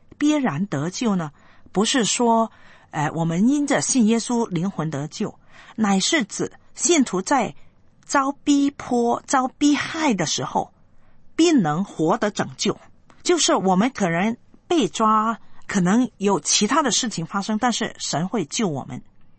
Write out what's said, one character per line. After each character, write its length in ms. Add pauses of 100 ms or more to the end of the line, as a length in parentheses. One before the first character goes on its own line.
(160)
必 140
然 340
得 240
救 260
呢， 160 (420)
不 120
是 220
说， 440 (400)
呃， 200
我 160
们 220
因 180
着 160
信 240
耶 120
稣 300
灵 220
魂 200
得 180
救， 300 (360)
乃 260
是 240
指 260 (240)
信 300
徒 160
在 340 (480)
遭 300
逼 380
迫、 560
遭 200
逼 300
害 380
的 100
时 200
候， 280 (600)
必 180
能 320
活 320
得 140
拯 260
救。 220 (440)
就 140
是 180
我 220
们 140
可 180
能 300 (300)
被 200
抓， 500 (280)
可 140
能 360
有 240
其 260
他 160
的 100
事 180
情 160
发 160
生， 160
但 140
是 260
神 300
会 180
救 220
我 160
们。 180 (360)